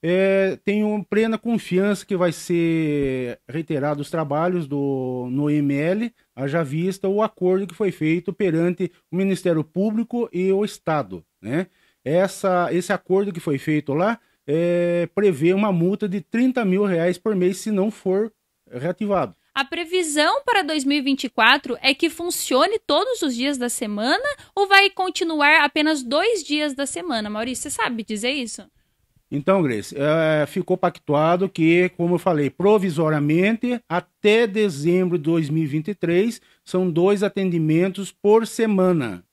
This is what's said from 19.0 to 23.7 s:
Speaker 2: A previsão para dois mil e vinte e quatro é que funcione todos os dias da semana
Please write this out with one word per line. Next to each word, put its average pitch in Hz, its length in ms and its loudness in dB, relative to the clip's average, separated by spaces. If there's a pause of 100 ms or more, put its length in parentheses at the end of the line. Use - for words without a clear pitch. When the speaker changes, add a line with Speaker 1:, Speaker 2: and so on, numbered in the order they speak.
Speaker 2:
A 269 80 0
previsão 330 800 0
para 415 200 2
dois 302 200 -2
mil 277 140 2
e - 20 0
vinte 269 240 -2
e 254 40 -4
quatro 254 520 2
é 269 140 2
que 330 160 0
funcione 339 760 0
todos 403 380 0
os 262 140 -2
dias 269 200 -2
da 247 120 -4
semana 240 560 -2 (280)